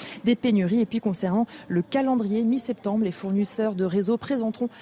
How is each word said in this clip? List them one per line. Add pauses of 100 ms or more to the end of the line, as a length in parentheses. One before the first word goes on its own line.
(240)
des
pénuries.
Et
puis
concernant (220)
le
calendrier,
mi-septembre,
les
fournisseurs
de
réseaux
présenteront (120)